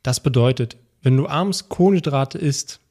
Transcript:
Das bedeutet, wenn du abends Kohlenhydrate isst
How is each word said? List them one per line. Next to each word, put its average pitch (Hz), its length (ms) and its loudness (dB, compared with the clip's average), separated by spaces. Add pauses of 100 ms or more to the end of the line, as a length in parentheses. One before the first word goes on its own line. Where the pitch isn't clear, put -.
Das - 200 -4
bedeutet, 123 560 0 (240)
wenn 131 160 4
du 139 100 0
abends 180 400 -4
Kohlenhydrate 165 720 0
isst - 420 -4 (100)